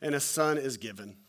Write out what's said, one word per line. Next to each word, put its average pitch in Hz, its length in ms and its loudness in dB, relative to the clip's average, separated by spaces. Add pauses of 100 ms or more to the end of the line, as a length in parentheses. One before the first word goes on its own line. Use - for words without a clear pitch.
and 147 140 0
a 143 60 2
son 151 380 4
is 135 200 -2
given. 101 400 -12 (100)